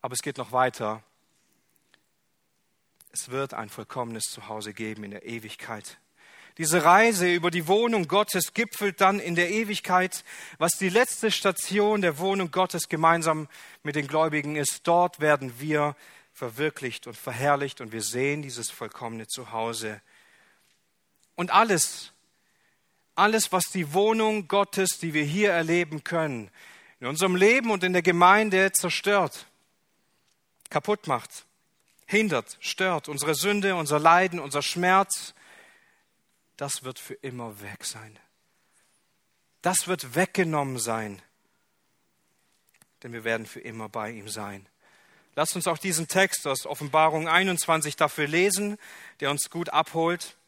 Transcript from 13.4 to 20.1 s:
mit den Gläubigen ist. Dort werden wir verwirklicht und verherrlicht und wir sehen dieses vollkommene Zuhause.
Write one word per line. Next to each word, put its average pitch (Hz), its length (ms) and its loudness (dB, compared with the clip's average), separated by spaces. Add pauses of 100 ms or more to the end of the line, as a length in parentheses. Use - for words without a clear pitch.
mit 147 140 -6
den 147 100 -2
Gläubigen 151 480 0
ist. 147 300 -2
Dort 175 340 2
werden 135 400 2
wir 147 380 -2 (360)
verwirklicht 127 760 -6
und 117 80 -16
verherrlicht 139 640 -2
und 117 100 -12
wir 113 100 -6
sehen 127 420 -2
dieses 120 280 -10
vollkommene 113 560 -12
Zuhause. 113 760 -6 (1300)